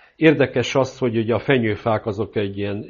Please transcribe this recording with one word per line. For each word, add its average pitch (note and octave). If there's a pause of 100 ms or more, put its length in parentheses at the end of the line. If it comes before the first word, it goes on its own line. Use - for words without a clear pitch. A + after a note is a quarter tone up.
(160)
Érdekes C3+
az, C3
hogy A#2
ugye A2+
a G#2+
fenyőfák A2
azok G#2
egy G2+
ilyen G2+